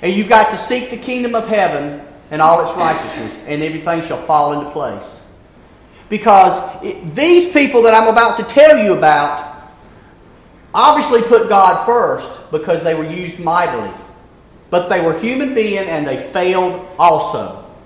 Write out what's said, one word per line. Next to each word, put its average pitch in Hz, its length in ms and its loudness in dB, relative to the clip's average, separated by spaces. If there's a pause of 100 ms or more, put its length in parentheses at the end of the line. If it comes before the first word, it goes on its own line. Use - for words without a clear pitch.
And 175 140 -2
you've 208 160 -2
got 220 200 4
to - 60 -6
seek 247 320 -6
the 240 80 -12
kingdom 247 380 -6
of 220 120 -4
heaven 147 540 -4 (300)
and 151 100 -4
all 160 260 4
its - 120 -8
righteousness, 156 680 -6
and 147 160 -6
everything 160 380 -6
shall 147 220 -10
fall 147 360 0
into 147 120 -10
place. - 520 -10 (840)
Because 196 760 2
it, - 320 -12
these 349 380 4
people 247 300 2
that 226 100 6
I'm 220 160 6
about 226 300 2
to 220 60 -6
tell 302 340 6
you 196 160 2
about 147 760 -2 (1040)
obviously 254 500 4
put 220 280 2
God 190 340 4
first 202 680 -4
because 160 320 -4
they 160 120 0
were 156 100 -6
used 170 340 -10
mightily. 175 520 -2 (800)
But 175 180 -2
they 180 140 -2
were 165 160 -2
human 262 340 -4
beings 202 340 -2
and 156 200 -6
they 135 100 -6
failed 185 720 -4 (100)
also. 143 640 0 (240)